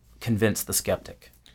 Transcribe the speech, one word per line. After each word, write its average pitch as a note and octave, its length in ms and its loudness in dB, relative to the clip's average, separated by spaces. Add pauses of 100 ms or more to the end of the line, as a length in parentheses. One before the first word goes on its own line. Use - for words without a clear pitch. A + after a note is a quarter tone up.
(200)
convince G#2+ 420 2
the - 100 -8
skeptic. - 600 -4 (220)